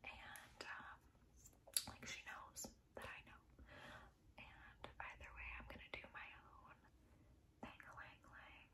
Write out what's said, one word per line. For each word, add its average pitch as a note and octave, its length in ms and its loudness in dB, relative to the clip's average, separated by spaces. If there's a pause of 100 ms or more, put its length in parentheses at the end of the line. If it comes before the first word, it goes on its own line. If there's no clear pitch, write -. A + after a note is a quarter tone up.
And, - 600 0
um, - 320 2 (880)
like, - 220 0
she - 180 6
knows - 400 2 (320)
that - 80 4
I - 120 2 (100)
know. - 120 -6 (1000)
And - 420 -4 (160)
either - 320 2
way, - 240 2
I'm - 160 2
gonna - 240 0
do - 160 4
my - 160 2 (240)
own - 260 -8 (880)
thing-a-lang-lang. - 1120 -2